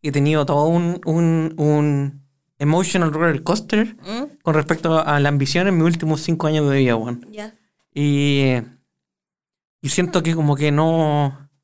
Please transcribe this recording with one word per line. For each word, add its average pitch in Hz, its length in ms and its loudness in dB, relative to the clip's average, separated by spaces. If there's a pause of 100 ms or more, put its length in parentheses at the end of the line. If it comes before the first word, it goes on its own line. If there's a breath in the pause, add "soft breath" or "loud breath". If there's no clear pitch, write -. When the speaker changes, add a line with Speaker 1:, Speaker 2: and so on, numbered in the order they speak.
Speaker 1:
he 151 100 -6
tenido 143 340 2
todo 147 220 2
un, 170 380 0
un, 165 520 0
un 147 640 0 (380)
emotional 165 520 0
roller 156 320 -2
coaster 214 540 -2
Speaker 2:
¿Mm? 240 440 -12
Speaker 1:
con 160 140 -2
respecto 156 500 0
a 147 140 0
la 143 100 2
ambición 147 380 0
en 190 80 2
mis 160 100 2
últimos 160 360 0
cinco 165 260 -2
años 151 220 2
de 139 80 2
vida, 127 180 2
weón. 120 360 -6
Speaker 2:
Ya. 214 220 -16 (400)
Speaker 1:
Y, 143 600 0 (1300)
y 139 80 -6
siento 180 340 0
que 165 120 0
como 147 200 2
que 147 160 0
no 147 760 0 (140)